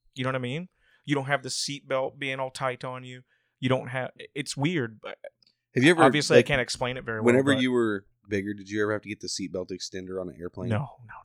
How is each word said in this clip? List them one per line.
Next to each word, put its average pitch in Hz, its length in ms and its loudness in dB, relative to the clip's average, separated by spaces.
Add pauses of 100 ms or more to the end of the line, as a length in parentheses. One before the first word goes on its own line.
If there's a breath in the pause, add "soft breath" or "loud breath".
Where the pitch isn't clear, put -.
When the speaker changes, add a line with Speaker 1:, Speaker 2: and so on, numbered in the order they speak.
(140)
Speaker 1:
You 131 80 -8
know 127 60 -2
what 131 80 -2
I 131 40 -4
mean? 139 280 -8 (380)
You 139 100 0
don't 135 100 -4
have 135 160 0
the 131 60 -8
seatbelt 139 720 -4
being 135 180 -6
all 131 120 -4
tight 127 340 -6
on 127 180 -10
you. 127 200 -16 (360)
You 127 100 0
don't 127 200 2
have, 127 220 -4 (240)
it's - 220 -6
weird, 135 460 -2
but - 160 -12 (560)
Speaker 2:
Have 120 80 2
you 147 80 10
ever, 160 140 8
Speaker 1:
obviously 143 320 6
Speaker 2:
like, 120 80 10
Speaker 1:
I - 40 -12
can't 139 120 2
explain 123 360 -4
it - 80 -12
very 113 140 -4
well, 110 80 4
Speaker 2:
whenever 135 280 6
Speaker 1:
but 127 80 0
Speaker 2:
you 127 100 2
were 113 320 2 (240)
bigger, 101 240 -2
did 98 160 -12
you 104 140 -2
ever 104 100 0
have 104 100 -2
to 98 60 -18
get 101 120 -10
the 92 80 -14
seatbelt 90 420 -6
extender 92 500 -10
on 90 80 -8
an - 100 -14
airplane? 90 300 -8
Speaker 1:
No, 110 100 0
no. - 360 -12 (100)